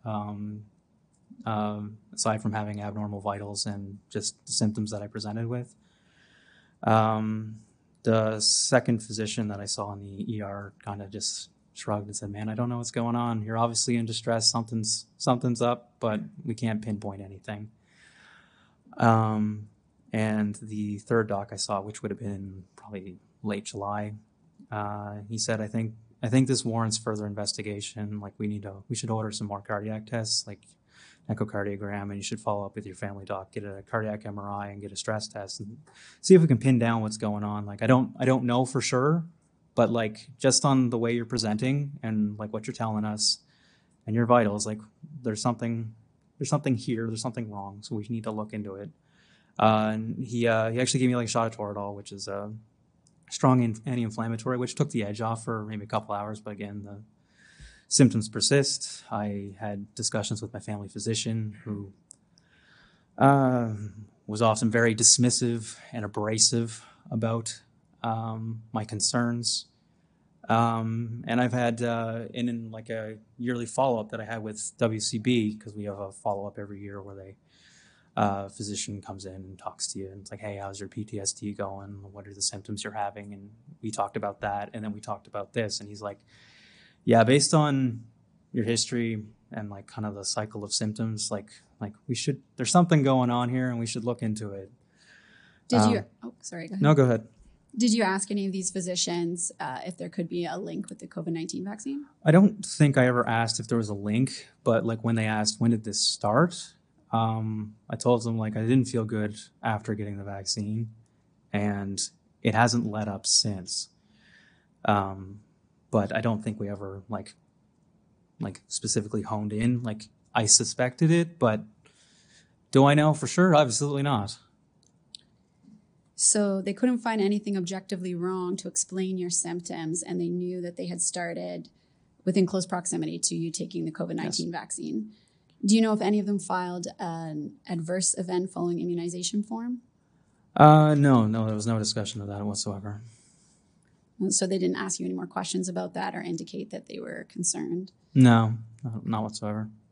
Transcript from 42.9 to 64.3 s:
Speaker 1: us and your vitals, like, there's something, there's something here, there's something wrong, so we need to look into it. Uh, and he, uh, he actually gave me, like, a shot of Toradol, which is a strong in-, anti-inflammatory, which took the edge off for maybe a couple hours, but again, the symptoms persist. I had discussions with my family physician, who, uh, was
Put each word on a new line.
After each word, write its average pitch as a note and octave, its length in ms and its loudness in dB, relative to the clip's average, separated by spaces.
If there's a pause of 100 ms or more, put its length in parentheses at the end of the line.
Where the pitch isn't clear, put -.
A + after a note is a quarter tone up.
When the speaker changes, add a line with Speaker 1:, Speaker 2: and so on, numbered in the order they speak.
Speaker 1:
us G#2+ 340 -2 (680)
and A2 80 -2
your A#2 120 4
vitals, G#2+ 400 6
like, G#2+ 140 -6 (420)
there's A2 200 -4
something, A2+ 540 -2 (420)
there's C3+ 100 -4
something C#3+ 280 2
here, A2+ 320 -4
there's A2 140 -6
something A#2 280 -6
wrong, G2+ 320 -12
so A#2 140 -8
we G#2 120 -6
need A#2 140 -6
to A2+ 80 -6
look G#2+ 220 -6
into G2+ 240 -8
it. G#2+ 140 -12 (680)
Uh, G#2+ 360 6
and A2 300 -6
he, A#2 240 0
uh, A2+ 220 2
he A#2+ 100 -2
actually B2+ 200 0
gave B2+ 80 4
me, B2 80 2
like, A#2 100 0
a G#2+ 40 -6
shot A2+ 160 2
of A2+ 100 -6
Toradol, G2+ 380 -6
which G2+ 180 -14
is G2 160 -10
a G2+ 240 -6 (800)
strong B2+ 320 6
in-, A2+ 140 0 (100)
anti-inflammatory, A#2 720 -2
which B2 160 -4
took C#3+ 160 2
the A2+ 120 0
edge G#2+ 180 -6
off A2+ 240 -2
for A2 200 -4
maybe G#2+ 200 -8
a G#2 40 -16
couple G#2+ 260 -2
hours, G#2 260 -6
but G#2+ 100 -12
again, G2+ 340 -8
the G2+ 180 -14 (840)
symptoms A2+ 400 6
persist. - 840 0
I G2+ 480 -6
had G2+ 360 -8
discussions G#2+ 480 -4
with G#2 100 -10
my G#2 80 -10
family G2+ 280 -8
physician, A2 760 -4
who, G2+ 280 -8 (1300)
uh, B2+ 540 6 (540)
was G#2+ 160 -2